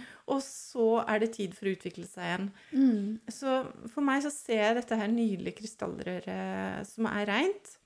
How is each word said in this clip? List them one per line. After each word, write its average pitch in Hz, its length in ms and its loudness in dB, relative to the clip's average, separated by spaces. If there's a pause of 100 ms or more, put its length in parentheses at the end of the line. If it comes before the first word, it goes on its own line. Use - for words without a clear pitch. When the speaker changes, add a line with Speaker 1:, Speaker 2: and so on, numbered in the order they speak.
(280)
Speaker 1:
Og 269 140 2
så 226 680 2
er 214 100 4
det 226 140 0
tid 190 240 -6
for 196 100 -4
å 190 100 0
utvikle 175 300 -10
seg - 160 -10
igjen. 185 300 -2 (200)
Speaker 2:
Mm. 220 460 6 (100)
Speaker 1:
Så 262 380 0 (240)
for - 100 -4
meg 277 220 4
så 294 80 -2
ser - 320 -2
jeg 220 140 6
dette 240 200 -2
her 208 120 0
nydelige 220 480 2
krystallrøret 190 1300 -6
som 220 200 -2
er 208 200 0
rent. 285 600 0